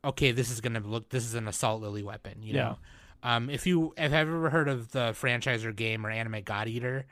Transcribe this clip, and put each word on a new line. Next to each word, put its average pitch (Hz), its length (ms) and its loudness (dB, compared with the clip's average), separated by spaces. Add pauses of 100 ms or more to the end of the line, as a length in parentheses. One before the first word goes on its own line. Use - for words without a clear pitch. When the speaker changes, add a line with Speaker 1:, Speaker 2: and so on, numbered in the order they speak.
Speaker 1:
okay, 135 280 4
this 120 200 2
is 113 80 -4
gonna 113 220 -2
look, 110 280 -6
this 123 140 -2
is 117 120 -6
an 110 120 -4
Assault 110 340 0
Lily 104 220 -4
weapon, 104 400 -10
you 110 100 -6
Speaker 2:
Yeah. 131 100 4
Speaker 1:
know? 117 140 -2 (460)
Um, 120 260 2
if 143 160 -4
you, 165 320 4
if 151 140 2
I've 156 160 4
ever 160 220 2
heard 151 180 4
of 120 240 -2
the 120 240 2
franchise 120 480 0
or 113 80 -2
game 110 340 -2
or 107 40 -2
anime 110 340 -4
God 107 240 -2
Eater, 123 440 -2